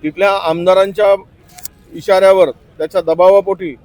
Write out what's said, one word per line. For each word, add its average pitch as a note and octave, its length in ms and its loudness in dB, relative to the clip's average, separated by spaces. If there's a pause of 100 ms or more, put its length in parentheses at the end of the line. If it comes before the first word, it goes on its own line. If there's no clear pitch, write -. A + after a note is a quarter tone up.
तिथल्या E3 280 -2 (120)
आमदारांच्या F#3+ 720 0 (760)
इशाऱ्यावर, F#3+ 580 2
त्याच्या - 500 -8
दबावापोटी F#3 760 0 (100)